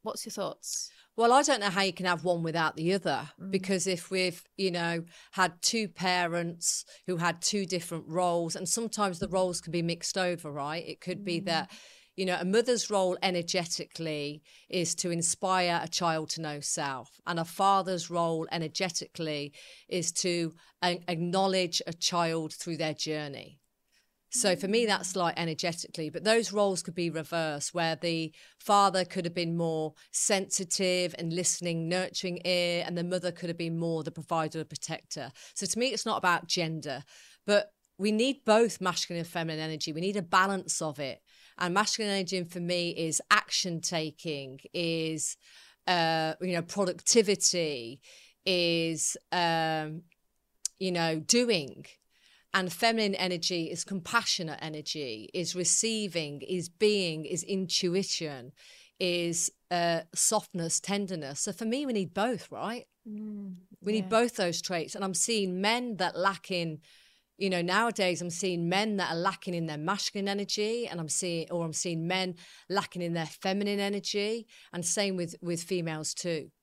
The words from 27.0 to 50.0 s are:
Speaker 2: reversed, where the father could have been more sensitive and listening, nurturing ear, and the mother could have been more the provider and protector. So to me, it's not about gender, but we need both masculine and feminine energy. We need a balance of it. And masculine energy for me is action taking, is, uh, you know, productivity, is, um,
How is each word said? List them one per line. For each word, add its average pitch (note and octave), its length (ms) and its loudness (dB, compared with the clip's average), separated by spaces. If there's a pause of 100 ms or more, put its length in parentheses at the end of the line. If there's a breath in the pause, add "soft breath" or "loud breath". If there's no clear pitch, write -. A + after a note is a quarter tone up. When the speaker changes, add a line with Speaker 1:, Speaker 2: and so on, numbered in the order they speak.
Speaker 2:
reversed, D#3 640 -4
where E3 240 0
the E3 380 -2 (240 loud breath)
father G3 460 6
could F3+ 200 -4
have E3+ 100 -2
been E3+ 220 0
more D#3+ 380 0 (160 loud breath)
sensitive F#3 1080 2
and E3 160 -2
listening, E3+ 560 0
nurturing F3+ 560 -2
ear, F3 400 2
and F3 140 -4
the E3+ 60 0
mother F3+ 280 -2
could E3+ 160 -6
have E3+ 80 -4
been E3 220 -2
more E3 240 0
the D#3 80 -4
provider D#3+ 480 -2
and D#3 100 -8
protector. C#3+ 640 -8 (220 loud breath)
So - 100 -6
to G3 140 -2
me, B3 100 2
it's - 160 -4
not A3 140 0
about F3 300 2
gender, D#3 560 -4 (420 loud breath)
but G#3 260 4 (260)
we G#3 140 2
need B3 320 0
both A3 360 6
masculine F3 400 -2
and E3 80 -6
feminine D#3+ 320 -4
energy. D#3+ 320 -4
We E3 100 -4
need G3 140 -2
a G3 60 -2
balance F#3 600 2
of D3+ 160 -4
it. C3+ 240 -8 (340 loud breath)
And F3 160 0
masculine G#3 400 2
energy F#3 320 -2
for F3 160 -8
me F3 300 0
is D#3+ 400 -2
action F3+ 500 2
taking, D3 800 -6 (140)
is, D#3+ 600 -2 (500 loud breath)
uh, D#3+ 560 4
you F#3 100 0
know, E3+ 100 2
productivity, F3 1400 2 (420 loud breath)
is, E3+ 720 2 (160)
um, D#3+ 720 0 (760)